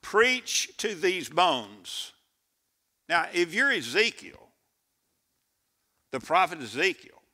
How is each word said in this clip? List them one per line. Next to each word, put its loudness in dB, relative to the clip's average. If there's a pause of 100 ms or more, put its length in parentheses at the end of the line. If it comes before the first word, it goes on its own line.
"Preach 2
to -4
these -2
bones." -2 (960)
Now, 2
if 0
you're 2
Ezekiel, -2 (1700)
the -6
prophet 0
Ezekiel -2 (120)